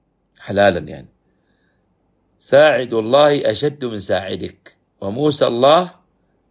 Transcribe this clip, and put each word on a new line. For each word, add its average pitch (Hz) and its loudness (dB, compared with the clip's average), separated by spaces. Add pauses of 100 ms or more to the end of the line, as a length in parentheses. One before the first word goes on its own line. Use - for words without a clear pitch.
(380)
حلالا 98 0
يعني. 76 -14 (1300)
"ساعد 131 2
الله 131 2
أشد 143 -4
من 110 -8
ساعدك، 95 -8 (240)
وموسى 135 -2
الله 143 2 (560)